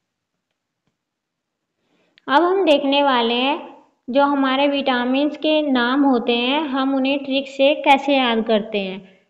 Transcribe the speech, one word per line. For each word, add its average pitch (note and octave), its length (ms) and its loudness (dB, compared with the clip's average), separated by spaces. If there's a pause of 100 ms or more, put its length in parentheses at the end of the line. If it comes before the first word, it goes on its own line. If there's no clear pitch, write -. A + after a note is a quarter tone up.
(2250)
अब C#4+ 160 4
हम F#4 220 2
देखने C#4+ 380 2
वाले A#3+ 300 0
हैं C4+ 440 -4 (320)
जो C4+ 140 2
हमारे C#4 440 0
vitamins C#4 720 -2
के D#4 240 0
नाम C4 420 0
होते A#3+ 340 0
हैं, B3+ 240 -2
हम C4+ 340 -2
उन्हें C4+ 280 -2
trick C4+ 240 -4
से C#4 280 2
कैसे C#4 420 2
याद A#3 300 0
करते G#3+ 320 -2
हैं। F#3+ 220 -10 (280)